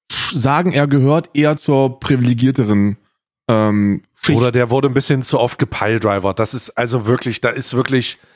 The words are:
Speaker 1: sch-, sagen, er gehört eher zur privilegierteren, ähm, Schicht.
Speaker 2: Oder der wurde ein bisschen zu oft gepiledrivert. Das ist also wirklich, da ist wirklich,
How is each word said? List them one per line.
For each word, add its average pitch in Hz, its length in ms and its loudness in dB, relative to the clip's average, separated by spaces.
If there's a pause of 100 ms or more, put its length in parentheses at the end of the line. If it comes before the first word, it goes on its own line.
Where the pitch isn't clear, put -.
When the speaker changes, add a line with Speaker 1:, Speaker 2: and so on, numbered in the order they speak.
(120)
Speaker 1:
sch-, - 260 -6
sagen, 143 340 0
er 143 160 0
gehört 143 460 2
eher 151 240 2
zur 135 420 0
privilegierteren, 120 1000 0 (520)
ähm, 104 520 2 (200)
Schicht. - 180 2
Speaker 2:
Oder 123 120 2
der 120 200 2
wurde 135 160 2
ein 131 80 -2
bisschen 135 260 0
zu 127 180 0
oft 120 200 -2
gepiledrivert. 101 800 -2
Das 113 160 -2
ist - 160 -6
also 120 340 -4
wirklich, 120 360 -2
da 123 80 0
ist 120 260 -6
wirklich, 127 420 -2 (180)